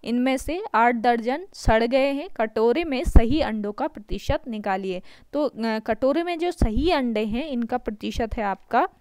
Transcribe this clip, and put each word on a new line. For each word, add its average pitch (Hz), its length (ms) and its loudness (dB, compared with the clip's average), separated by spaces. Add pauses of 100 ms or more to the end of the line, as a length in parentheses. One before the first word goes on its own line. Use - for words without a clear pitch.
इनमें 247 320 0
से 311 260 -4 (120)
आठ 240 200 4
दर्जन 240 580 0
सड़ 226 320 2
गए 269 280 2
हैं। 294 240 -6
कटोरे 233 480 2
में 285 200 -4
सही 247 360 6
अंडों 214 320 -4
का 254 140 -4
प्रतिशत 233 640 -6
निकालिए। 196 540 -6 (300)
तो, 285 160 0
अ, 220 300 -4
कटोरे 262 440 0
में 349 160 -4
जो 349 120 -2
सही 262 400 0
अंडे 240 340 0
हैं, 233 240 -4
इनका 247 300 -4
प्रतिशत 220 560 -6
है 220 100 -4
आपका 233 440 0 (120)